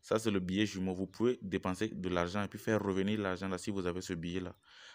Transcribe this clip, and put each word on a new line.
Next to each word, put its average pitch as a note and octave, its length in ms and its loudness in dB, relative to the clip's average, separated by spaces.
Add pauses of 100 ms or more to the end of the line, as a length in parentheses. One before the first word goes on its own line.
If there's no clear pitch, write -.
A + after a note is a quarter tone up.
Ça, - 180 2
c'est A2+ 100 2
le G2+ 80 4
billet F#2 280 2
jumeau. F#2 280 -2
Vous F#2 120 -2
pouvez A#2+ 360 2
dépenser F#2 460 0
de F#2 200 -4
l'argent F2+ 340 2
et G2 40 -2
puis G#2 140 -10
faire G#2+ 200 2
revenir G2 380 2
l'argent F#2+ 300 -2
là F#2 100 -2
si A2 120 -6
vous G2 160 -2
avez F2+ 160 -2
ce F#2+ 100 -4
billet-là. F2 420 -4 (400)